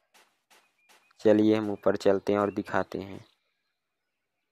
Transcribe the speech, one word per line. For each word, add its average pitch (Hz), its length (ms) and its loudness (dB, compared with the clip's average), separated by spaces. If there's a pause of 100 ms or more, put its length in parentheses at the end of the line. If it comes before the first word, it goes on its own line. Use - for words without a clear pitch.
(1200)
चलिए 107 340 4
हम 107 160 -4
ऊपर 101 260 -2
चलते 98 360 0
हैं 104 80 2
और 101 100 0
दिखाते 95 480 -6
हैं। 98 260 -14 (1300)